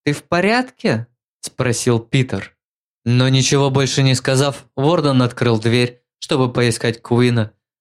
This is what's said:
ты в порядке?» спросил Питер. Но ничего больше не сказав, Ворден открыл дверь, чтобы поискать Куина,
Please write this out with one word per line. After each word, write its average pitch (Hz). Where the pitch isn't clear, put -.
ты 147
в 147
порядке?» 185
спросил 120
Питер. 113
Но 123
ничего 139
больше 135
не 131
сказав, 135
Ворден 143
открыл 117
дверь, 120
чтобы 131
поискать 120
Куина, 120